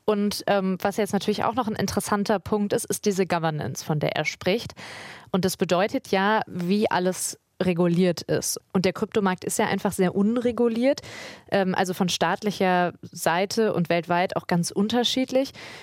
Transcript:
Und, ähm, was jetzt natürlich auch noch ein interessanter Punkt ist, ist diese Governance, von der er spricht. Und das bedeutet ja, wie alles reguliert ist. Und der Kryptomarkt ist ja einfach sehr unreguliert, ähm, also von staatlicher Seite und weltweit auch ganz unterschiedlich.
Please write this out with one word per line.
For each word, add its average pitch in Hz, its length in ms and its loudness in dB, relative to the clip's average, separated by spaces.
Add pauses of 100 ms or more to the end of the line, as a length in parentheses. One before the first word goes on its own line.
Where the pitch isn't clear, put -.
Und, 208 420 0
ähm, 190 340 2
was 202 160 -2
jetzt 208 160 0
natürlich 202 300 0
auch 233 120 0
noch 240 120 -2
ein 214 80 -2
interessanter 202 640 0
Punkt 208 340 -2
ist, - 120 0
ist - 200 -6
diese 190 220 2
Governance, 160 580 -2
von 151 140 0
der 151 160 0
er 151 100 -2
spricht. - 500 -2 (580)
Und 185 120 0
das 185 120 0
bedeutet 185 560 0
ja, 202 340 4
wie 185 420 0
alles 180 480 0 (240)
reguliert 175 640 2
ist. - 380 -2 (120)
Und 180 120 2
der 185 80 2
Kryptomarkt 196 500 -2
ist - 160 -6
ja 220 80 2
einfach 196 240 0
sehr 180 240 2
unreguliert, 233 840 2 (500)
ähm, 190 240 2
also 185 200 0
von 185 140 0
staatlicher 180 840 2 (100)
Seite 190 720 0
und 170 140 0
weltweit 175 480 0
auch - 100 -6
ganz 175 240 0
unterschiedlich. 240 800 0 (320)